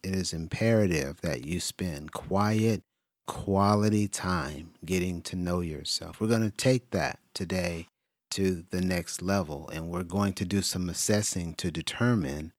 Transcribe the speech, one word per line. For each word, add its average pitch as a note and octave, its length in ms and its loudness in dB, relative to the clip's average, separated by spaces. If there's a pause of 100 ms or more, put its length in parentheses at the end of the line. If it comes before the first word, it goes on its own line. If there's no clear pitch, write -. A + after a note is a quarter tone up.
it F#2+ 120 -2
is F#2 160 0
imperative E2+ 880 2
that D2 240 -2
you E2+ 160 -2
spend D#2 540 -6
quiet, G#2 680 2 (440)
quality G#2 840 4
time E2 600 -4 (160)
getting F2+ 380 0
to - 120 -8
know F2+ 240 0
yourself. E2 640 -6
We're A2 60 0
gonna A2 240 2
take C3 400 2
that - 280 0 (140)
today E2+ 540 -4 (440)
to F#2 380 0
the F#2 100 -2
next F2+ 420 0
level, E2+ 460 -2
and E2 220 -6
we're F2 140 -4
going F#2+ 300 0
to G2+ 120 -4
do F#2+ 160 0
some F2+ 260 -2
assessing F2 680 -2
to F2 160 -4
determine D#2+ 880 0